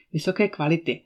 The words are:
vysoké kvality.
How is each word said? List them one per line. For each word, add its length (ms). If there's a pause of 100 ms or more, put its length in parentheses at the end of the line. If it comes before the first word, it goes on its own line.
(120)
vysoké 360
kvality. 580